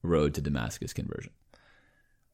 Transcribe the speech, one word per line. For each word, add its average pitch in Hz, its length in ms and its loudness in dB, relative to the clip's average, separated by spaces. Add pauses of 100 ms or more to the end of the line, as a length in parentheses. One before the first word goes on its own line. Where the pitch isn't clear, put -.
road 76 320 4
to 78 60 -4
Damascus 69 520 -2
conversion. - 400 -8 (1000)